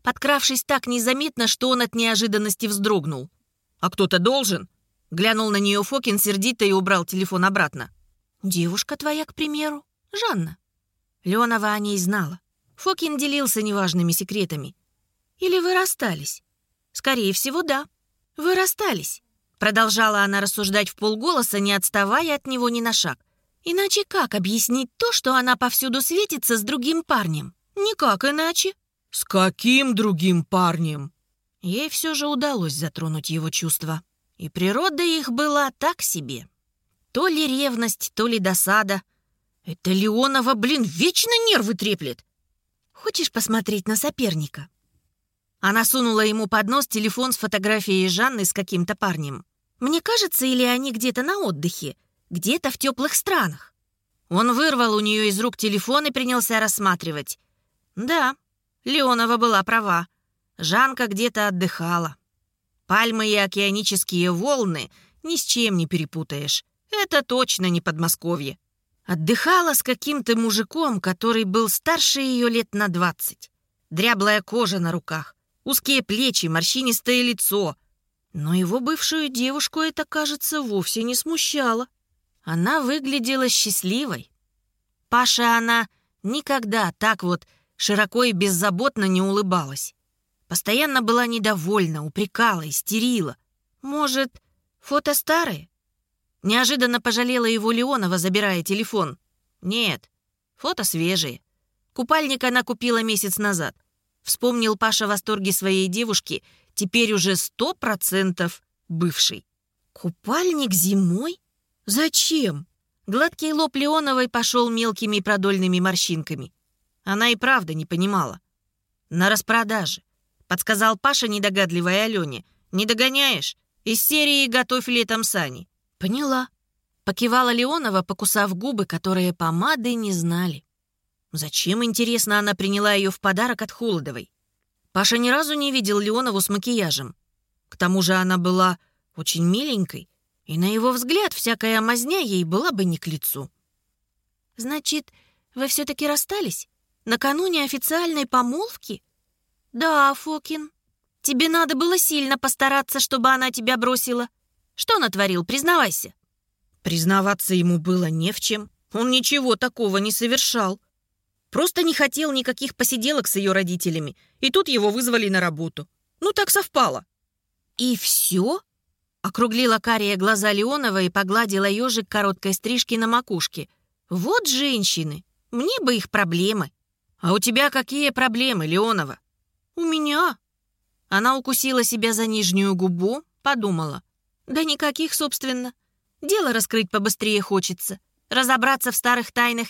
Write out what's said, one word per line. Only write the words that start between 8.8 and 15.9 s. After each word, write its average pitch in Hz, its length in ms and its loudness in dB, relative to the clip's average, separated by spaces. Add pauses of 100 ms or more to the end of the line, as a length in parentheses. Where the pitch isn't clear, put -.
твоя, 302 280 -2
к - 100 -16
примеру, 302 500 -4 (260)
Жанна». 240 460 -4 (640)
Леонова 214 500 2
о 214 60 -2
ней 208 180 -2
знала. 180 420 -2 (360)
Фокин 330 420 -2
делился 277 440 0
неважными 185 500 0
секретами. 170 640 -4 (600)
«Или 370 220 0
вы 359 140 0
расстались?» 240 720 -2 (480)